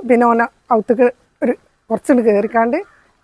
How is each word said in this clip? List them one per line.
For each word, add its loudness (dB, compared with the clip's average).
പിന്നെ 4
ഓന 0
അകത്തേക്ക് 0
ഒരു 0
കുറച്ചുണ്ട് 0
കയറിക്കാണ്ട് 0